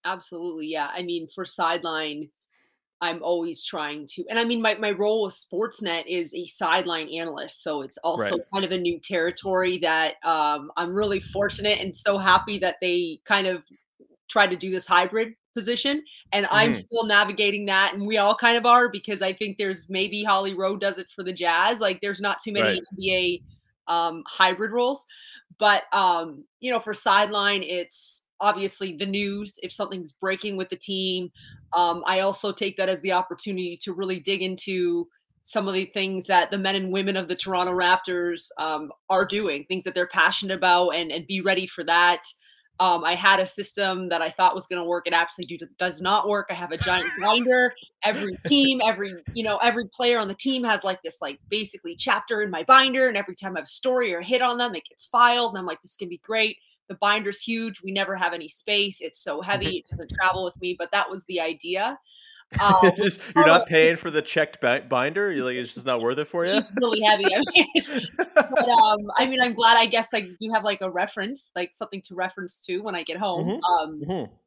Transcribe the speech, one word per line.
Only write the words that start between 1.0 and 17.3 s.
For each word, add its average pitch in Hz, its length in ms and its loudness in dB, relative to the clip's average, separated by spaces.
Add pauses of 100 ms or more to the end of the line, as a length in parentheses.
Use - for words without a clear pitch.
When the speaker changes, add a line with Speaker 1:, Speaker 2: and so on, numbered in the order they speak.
Speaker 1:
mean, 170 240 -6
for 180 180 -10
sideline, 160 840 -4 (720)
I'm 170 200 -4
always 170 420 -2
trying 151 500 -8
to, - 160 -10
and 226 100 0
I 233 60 2
mean, 233 160 -2
my, 214 140 2
my 214 160 -2
role 208 320 0
with 190 100 -4
Sportsnet 180 760 -4
is 175 260 -4
a 180 120 -8
sideline 165 640 -2
analyst, 151 520 -8
so 151 220 -4
it's - 160 -12
also 139 380 -2
Speaker 2:
Right. 170 140 -6
Speaker 1:
kind 196 140 -2
of 165 60 -6
a 185 80 -2
new 175 200 -2
territory 180 760 -2
that, 160 380 0 (100)
um, 151 500 0
I'm 175 180 -4
really 202 260 0
fortunate 202 600 -2
and 190 160 -6
so 202 220 0
happy 190 400 4
that 175 240 -2
they 175 440 -2
kind 196 220 2
of 180 160 -4 (640)
try 208 200 4
to 185 80 -2
do 180 160 -6
this 185 160 -2
hybrid 196 480 2 (180)
position, 240 500 -2 (300)
and 202 180 2
I'm 220 200 6
Speaker 2:
Mm-hmm. - 20 0
Speaker 1:
still 226 320 -2
navigating 208 640 2